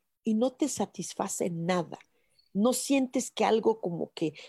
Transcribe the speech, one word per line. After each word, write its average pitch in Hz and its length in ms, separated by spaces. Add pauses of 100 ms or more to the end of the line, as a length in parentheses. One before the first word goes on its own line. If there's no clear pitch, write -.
(240)
y 220 100
no 247 180
te 285 160
satisface - 800
nada. 165 480 (560)
No 214 180
sientes 262 580
que - 140
algo 220 360
como 160 340
que - 180 (160)